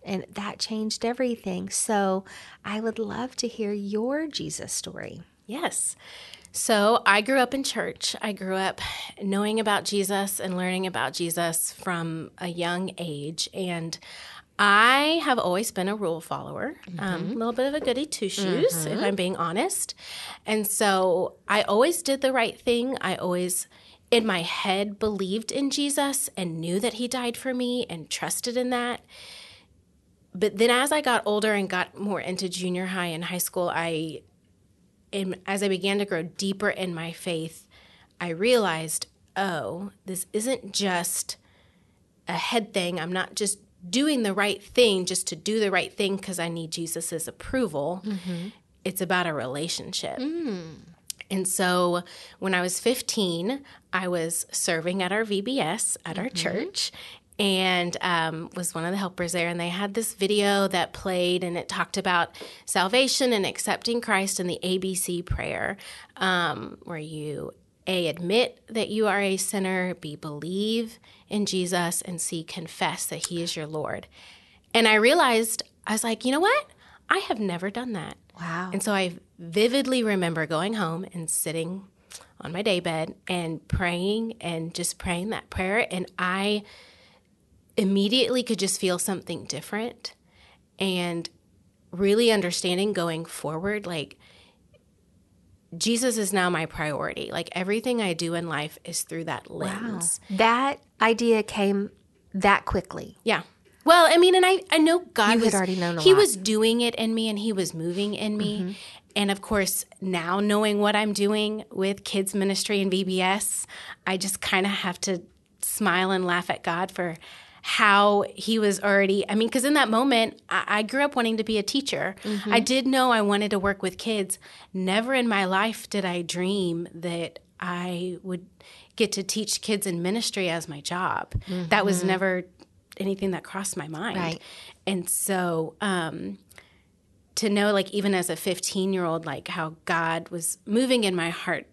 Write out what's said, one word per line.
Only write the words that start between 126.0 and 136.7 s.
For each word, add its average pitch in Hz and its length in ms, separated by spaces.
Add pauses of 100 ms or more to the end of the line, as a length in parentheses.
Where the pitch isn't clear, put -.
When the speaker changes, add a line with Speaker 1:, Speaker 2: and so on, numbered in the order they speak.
Speaker 2:
I 180 160
dream 175 720
that 170 460 (200)
I 180 640
would 180 240 (520)
get 202 160
to 196 100
teach 208 380
kids 202 260
in 175 160
ministry 196 460
as 165 180
my 147 140
job. - 520 (360)
That 202 160
was 185 140
Speaker 1:
Mm-hmm. 180 80
Speaker 2:
never 185 360 (540)
anything 196 340
that 160 120
crossed - 320
my 151 120
mind. 175 300
Speaker 1:
Right. 170 220 (460)
Speaker 2:
And 190 240
so, 175 720
um, 190 560 (960)